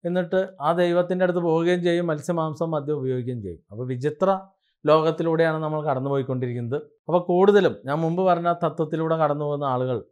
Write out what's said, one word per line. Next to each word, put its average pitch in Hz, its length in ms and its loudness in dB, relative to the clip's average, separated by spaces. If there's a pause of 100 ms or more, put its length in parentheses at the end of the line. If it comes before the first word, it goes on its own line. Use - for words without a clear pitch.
എന്നിട്ട് 180 340 0 (240)
ആ 165 60 4 (100)
ദൈവത്തിൻ്റെ 175 460 2
അടുത്ത് 175 200 0
പോവുകയും 170 400 2
ചെയ്യും, 170 240 2
മത്സ്യമാംസം 160 640 -2
മദ്യം 147 260 -2
ഉപയോഗിക്കുകയും 127 440 -4
ചെയ്യും. 85 240 -12
അപ്പോൾ 113 240 -8
വിചിത്ര 151 440 0 (520)
ലോകത്തിലൂടെയാണ് 160 760 2
നമ്മൾ 156 240 -4
കടന്നുപോയിക്കൊണ്ടിരിക്കുന്നത്. 127 920 -2 (280)
അപ്പോൾ 170 140 2 (120)
കൂടുതലും 190 420 6 (140)
ഞാൻ 147 180 -2
മുമ്പ് 170 220 -2
പറഞ്ഞ 170 220 2 (160)
തത്വത്തിലൂടെ 160 580 -2
കടന്നു 147 240 0
പോകുന്ന 143 260 -4
ആളുകൾ 127 240 -2 (140)